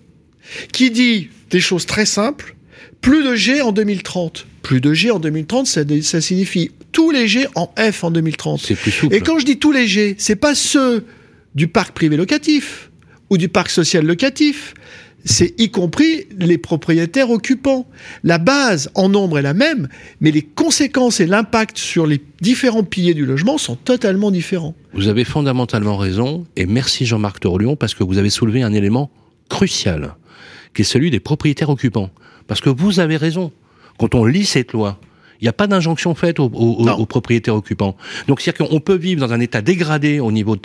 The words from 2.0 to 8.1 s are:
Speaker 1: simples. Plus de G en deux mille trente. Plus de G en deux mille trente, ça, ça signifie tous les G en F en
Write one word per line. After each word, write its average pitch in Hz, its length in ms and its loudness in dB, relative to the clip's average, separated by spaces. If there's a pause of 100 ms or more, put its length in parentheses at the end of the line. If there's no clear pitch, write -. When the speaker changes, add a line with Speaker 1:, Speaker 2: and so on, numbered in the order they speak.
Speaker 1:
simples. - 500 -4 (460)
Plus 294 200 4
de 254 120 0
G 254 260 2
en 240 100 0
deux 208 140 0
mille 202 180 -2
trente. - 440 -8 (160)
Plus 131 180 0
de 147 140 2
G 190 160 2
en 202 80 2
deux 160 100 -4
mille 156 160 -4
trente, 254 220 -2
ça, 160 160 0 (180)
ça 156 220 -2
signifie 185 480 -2 (200)
tous 320 200 4
les 247 180 2
G 254 260 0
en 170 240 -4
F 214 240 0
en 170 80 0